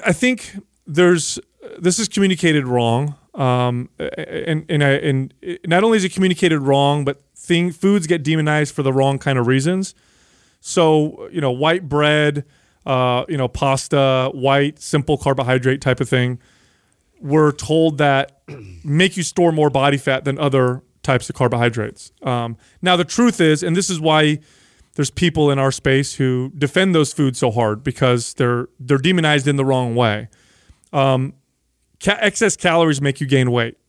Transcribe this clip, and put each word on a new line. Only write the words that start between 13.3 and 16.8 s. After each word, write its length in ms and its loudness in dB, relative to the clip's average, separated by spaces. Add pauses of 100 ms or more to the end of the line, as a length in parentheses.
know, 120 -2
pasta, 840 0
white, 480 0
simple 380 -2
carbohydrate 600 0
type 200 -2
of 80 -4
thing, 300 0 (840)